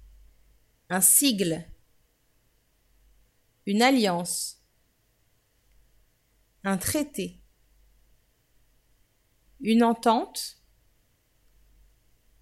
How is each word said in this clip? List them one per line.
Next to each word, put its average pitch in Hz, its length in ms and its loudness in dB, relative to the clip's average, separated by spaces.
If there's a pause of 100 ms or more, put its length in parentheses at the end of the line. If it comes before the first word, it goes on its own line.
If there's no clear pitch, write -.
(880)
Un 185 120 -2
sigle. 185 640 2 (2000)
Une 202 160 0
alliance. 196 840 0 (2000)
Un 196 160 -2
traité. 202 640 -6 (2250)
Une 220 220 2
entente. 233 800 -2 (1800)